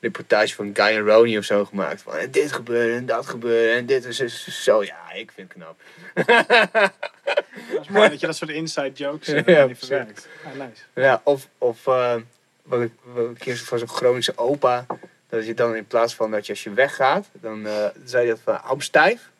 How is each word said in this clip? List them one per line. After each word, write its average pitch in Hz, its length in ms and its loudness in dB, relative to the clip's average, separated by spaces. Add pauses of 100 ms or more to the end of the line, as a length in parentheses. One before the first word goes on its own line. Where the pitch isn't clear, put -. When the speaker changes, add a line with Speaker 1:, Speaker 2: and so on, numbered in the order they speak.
Speaker 1:
reportage 107 540 0
van 101 200 -8
Guy 101 100 2 (120)
en 104 100 -2
Ronnie 110 320 6
of 101 60 -4
zo 104 200 0
gemaakt. 87 380 -6
Van, - 140 -12
en 90 140 -6
dit 147 220 0
gebeurde 117 420 -2
en 123 120 -6
dat 117 200 -4
gebeurde 117 460 0
en 120 140 -2
dit 127 180 0
is, 123 160 -8
is - 420 -8
zo. 113 220 4
Ja, - 300 -14
ik 107 200 -14
vind 95 200 -20
het 90 80 -20
knap. 82 180 -20 (340)
<laughs> 214 800 2 (800)
Speaker 2:
Dat 415 100 -4
is - 60 -20
mooi 208 200 6
dat 147 120 -2
je 165 60 -4
dat 160 100 -4
soort 156 140 -8
inside 151 440 -6
jokes, 143 340 -8
eh, 147 180 0
Speaker 1:
Ja, 180 80 8
Speaker 2:
dan 139 120 8
Speaker 1:
precies. 123 220 -8
Speaker 2:
verwerkt. 127 400 -6 (160)
Ah, 147 80 -16
nice. 135 300 -14 (120)
Speaker 1:
Ja, 131 300 4
of, 139 240 0 (100)
of, 120 280 -2
eh, 123 280 2 (480)
wat 127 200 -2
ik, 117 80 -4 (120)
wat 123 280 -4
ik 117 120 -18
hier 127 140 -6
van 120 220 -6
zo'n 117 100 -6
Groningse 123 480 0
opa, 123 500 0 (420)
dat 113 180 -4
je 113 80 -6
dan 117 220 0
in 110 100 -8
plaats 117 280 0
van 110 160 -4
dat 107 160 -4
je 101 60 -8
als 101 120 -10
je 107 80 -10
weggaat, 139 600 0
dan, 107 340 -12
eh, 104 200 -2 (180)
zei 123 220 0
hij 113 80 0
dat 110 100 -10
van, 110 100 0
"Hou - 140 -10
hem 139 120 -4
stijf." 175 600 0